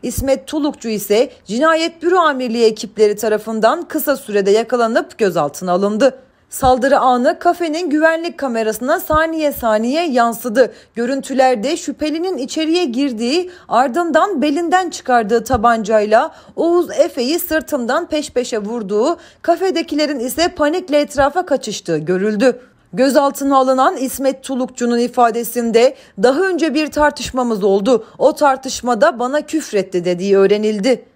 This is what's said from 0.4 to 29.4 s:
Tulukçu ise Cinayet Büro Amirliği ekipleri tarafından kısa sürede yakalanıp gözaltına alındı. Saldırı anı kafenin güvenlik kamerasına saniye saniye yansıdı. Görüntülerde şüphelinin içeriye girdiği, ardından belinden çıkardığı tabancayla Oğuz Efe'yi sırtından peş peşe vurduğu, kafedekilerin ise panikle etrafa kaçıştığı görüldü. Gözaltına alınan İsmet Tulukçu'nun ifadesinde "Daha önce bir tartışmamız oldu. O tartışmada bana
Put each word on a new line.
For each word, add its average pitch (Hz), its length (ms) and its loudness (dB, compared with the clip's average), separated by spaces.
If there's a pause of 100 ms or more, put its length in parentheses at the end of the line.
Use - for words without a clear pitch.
Tulukçu 294 420 -4
ise 220 420 0 (140)
Cinayet 320 580 0
Büro 349 160 2
Amirliği 254 460 0
ekipleri 214 520 0
tarafından 220 680 0
kısa 285 340 -2
sürede 202 340 0
yakalanıp 233 680 0
gözaltına 175 540 -2
alındı. 208 460 2 (320)
Saldırı 254 480 2
anı 254 400 2
kafenin 339 520 -2
güvenlik 320 480 0
kamerasına 247 640 -2
saniye 311 520 0
saniye 240 540 -2
yansıdı. 240 640 0 (220)
Görüntülerde 262 840 -2
şüphelinin 311 600 -6
içeriye 320 460 -2
girdiği, 262 680 -4 (180)
ardından 311 760 0
belinden 339 480 0
çıkardığı 233 540 0
tabancayla 226 880 2 (260)
Oğuz 339 340 0
Efe'yi 285 480 0
sırtından 302 680 -4
peş 302 240 -4
peşe 247 280 -4
vurduğu, 214 580 -2 (260)
kafedekilerin 330 760 -2
ise 262 300 -2
panikle 320 520 0
etrafa 294 460 0
kaçıştığı 214 520 -4
görüldü. 202 640 0 (360)
Gözaltına 277 600 2
alınan 262 400 2
İsmet 269 460 -4
Tulukçu'nun 240 560 -4
ifadesinde 240 960 2 (280)
"Daha 269 180 4
önce 330 340 0
bir 302 160 0
tartışmamız 254 760 -2
oldu. 208 400 2 (140)
O 294 140 4
tartışmada 262 840 0
bana 254 220 -2